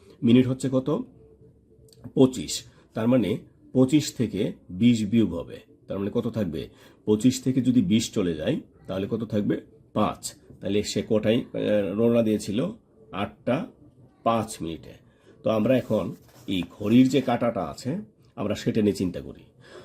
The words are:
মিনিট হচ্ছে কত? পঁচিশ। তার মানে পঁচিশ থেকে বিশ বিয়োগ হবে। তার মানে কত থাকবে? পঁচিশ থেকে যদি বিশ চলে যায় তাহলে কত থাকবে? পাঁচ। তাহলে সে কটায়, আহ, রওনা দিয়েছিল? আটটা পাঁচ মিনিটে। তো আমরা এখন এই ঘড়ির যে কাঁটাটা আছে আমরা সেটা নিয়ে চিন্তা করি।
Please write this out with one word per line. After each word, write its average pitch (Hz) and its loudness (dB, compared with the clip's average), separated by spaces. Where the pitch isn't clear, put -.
মিনিট 120 6
হচ্ছে 131 -4
কত? 131 -2
পঁচিশ। 127 0
তার 113 -2
মানে 120 2
পঁচিশ 131 4
থেকে 113 -4
বিশ 107 2
বিয়োগ 101 2
হবে। 58 -12
তার 95 -8
মানে 101 -4
কত 117 -2
থাকবে? 92 -6
পঁচিশ 107 2
থেকে 131 0
যদি 120 4
বিশ 107 0
চলে 90 -2
যায় 107 -2
তাহলে 95 -4
কত 113 -4
থাকবে? 104 -2
পাঁচ। 101 -4
তাহলে 101 -2
সে 101 -4
কটায়, 110 2
আহ, - -6
রওনা 117 4
দিয়েছিল? 107 -2
আটটা 120 -4
পাঁচ 113 -2
মিনিটে। 82 -10
তো 107 -2
আমরা 110 2
এখন 101 -2
এই 92 -2
ঘড়ির 120 4
যে 135 2
কাঁটাটা 120 -2
আছে 123 -8
আমরা 101 -4
সেটা 110 -2
নিয়ে 101 2
চিন্তা 92 -4
করি। 69 -16